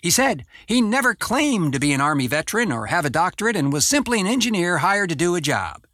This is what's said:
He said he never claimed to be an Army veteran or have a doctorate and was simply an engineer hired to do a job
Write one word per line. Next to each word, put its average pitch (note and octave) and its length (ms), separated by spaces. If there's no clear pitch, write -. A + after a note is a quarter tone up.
He F3 80
said A#3 320
he B3 140
never A#3 340
claimed A#3+ 580
to C3+ 60
be C#3+ 140
an C#3 80
Army C#3+ 260
veteran D#3 440
or A2+ 140
have D3+ 200
a C#3+ 40
doctorate F#3 460
and C#3+ 180
was D3 140
simply A#3 340
an F#3 60
engineer G#3 500
hired F#3+ 320
to E3 60
do F3 180
a F3 80
job G#2+ 520